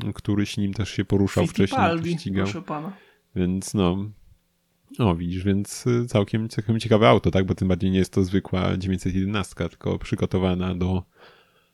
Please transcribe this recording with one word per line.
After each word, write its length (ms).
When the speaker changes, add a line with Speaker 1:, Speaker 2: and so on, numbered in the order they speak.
Speaker 1:
któryś 420
nim 180
też 160
się 140
poruszał 420
wcześniej, 220
Speaker 2:
Fittipaldi, 500
Speaker 1:
ścigał. 260
Speaker 2:
proszę 180
pana. 300
Speaker 1:
Więc 380
no, 360
o, 180
widzisz, 280
więc, 420
y, 200
całkiem, 420
całkiem 320
ciekawe 280
auto, 220
tak? 160
Bo 80
tym 140
bardziej 220
nie 80
jest 140
to 120
zwykła 520
dziewięćset 380
jedenastka, 540
tylko 300
przygotowana 760
do, 280